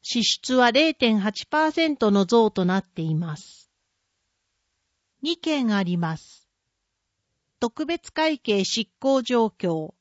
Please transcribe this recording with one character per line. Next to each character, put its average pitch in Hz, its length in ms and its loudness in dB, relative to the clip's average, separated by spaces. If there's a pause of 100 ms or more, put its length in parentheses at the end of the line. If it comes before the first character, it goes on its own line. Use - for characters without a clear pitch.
支 - 220 -4
出 - 320 -2
は 247 160 6
零 302 220 4
点 220 260 2
八 208 260 -4
パ 311 220 0
ー 311 40 0
セ 330 160 0
ン 294 80 0
ト 214 160 2
の 196 140 4
増 226 260 4
と 185 140 0
な 185 140 2
っ 190 40 -8
て - 180 -12
い 160 140 -2
ま 160 220 -6
す。 - 340 -20 (1500)
二 330 160 -4
件 269 360 -2
あ 202 80 0
り 175 160 -2
ま 160 200 -4
す。 - 320 -20 (1120)
特 247 240 -4
別 339 260 -8
会 311 280 -2
計 202 240 0
執 220 240 -4 (120)
行 269 220 2
状 233 260 0
況。 160 540 -4